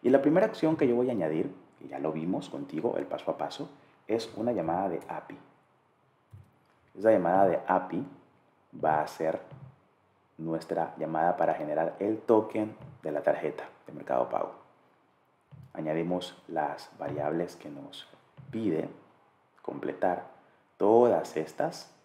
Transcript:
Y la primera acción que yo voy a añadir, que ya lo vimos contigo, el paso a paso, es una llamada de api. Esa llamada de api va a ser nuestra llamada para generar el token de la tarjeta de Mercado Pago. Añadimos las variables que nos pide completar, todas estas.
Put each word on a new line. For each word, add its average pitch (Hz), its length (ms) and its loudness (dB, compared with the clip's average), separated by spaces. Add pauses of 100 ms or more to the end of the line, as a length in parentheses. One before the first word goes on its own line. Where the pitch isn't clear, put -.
Y 123 80 4
la 131 100 10
primera 165 240 6
acción 160 320 2
que 151 100 4
yo 120 80 4
voy 123 140 2
a 127 40 0
añadir, 87 420 0 (240)
que 67 100 -18
ya 67 100 -10
lo 76 140 -2
vimos 87 380 -4
contigo, - 480 -4
el - 80 -4
paso - 240 -6
a - 80 -2
paso, - 320 -8 (360)
es 113 300 -2
una 117 160 -2
llamada 90 380 0
de 82 180 -4
api. - 300 -12 (1600)
Esa 104 160 4
llamada 95 360 6
de 82 200 2
api 92 400 0 (800)
va 78 160 4
a 76 60 -2
ser - 340 -2 (960)
nuestra 80 600 -4
llamada 80 400 0
para 80 160 2
generar 78 460 -2
el 107 180 0
token 110 580 0 (260)
de 78 100 -6
la 73 100 -4
tarjeta - 420 -2 (220)
de - 80 -16
Mercado 64 340 -2
Pago. 50 240 -2 (1200)
Añadimos 82 640 -4 (120)
las 76 500 -4
variables 73 580 -2
que 76 140 -14
nos - 360 -16 (440)
pide 104 400 -2 (720)
completar, - 640 -2 (500)
todas 104 640 6
estas. - 520 -4 (140)